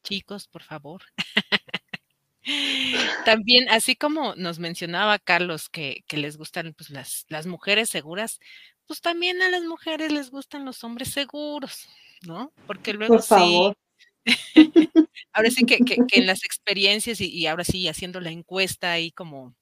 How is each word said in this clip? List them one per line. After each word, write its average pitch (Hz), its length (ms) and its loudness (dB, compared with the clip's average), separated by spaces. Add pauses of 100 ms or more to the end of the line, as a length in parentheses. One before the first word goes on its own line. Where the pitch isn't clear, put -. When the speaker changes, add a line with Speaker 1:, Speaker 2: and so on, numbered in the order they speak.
Speaker 1:
Chicos, - 460 -10
por - 140 -20
favor. 156 400 -16 (160)
<laughs> - 2000 -4
También, 226 460 4
así 226 260 2
como 302 400 -2
nos 170 240 -8
mencionaba 175 580 0
Carlos 175 500 0
que, 143 380 -10
que 151 100 -8
les 151 200 -6
gustan, 160 420 -10
pues, 147 120 -20
las, - 380 -12
las 156 180 -8
mujeres 202 440 -2
seguras, 175 480 -8 (480)
pues, - 140 -14
también 349 420 -2
a 370 60 2
las 359 160 -2
mujeres 320 480 -6
les 277 180 -4
gustan 277 340 -12
los 262 200 -12
hombres 233 260 -10
seguros, 294 760 -8 (340)
¿no? 180 300 -12 (160)
Porque 208 240 -8
luego 220 240 4
Speaker 2:
Por 226 80 2
favor. 180 520 6 (480)
Speaker 1:
sí, - 20 -2
<laughs> 311 840 6 (220)
ahora 220 180 4
sí 254 160 2
que, 233 120 4
que, 240 180 4 (100)
que 196 140 4
en 190 60 2
Speaker 2:
<laughs> - 0 -
Speaker 1:
las 190 180 0
experiencias 202 760 0
y, 185 100 -4
y 165 180 -4
ahora 170 160 -4
sí 180 240 -4
haciendo 180 320 -8
la 165 100 -8
encuesta 180 640 -4
ahí 165 180 -2
como 139 520 -16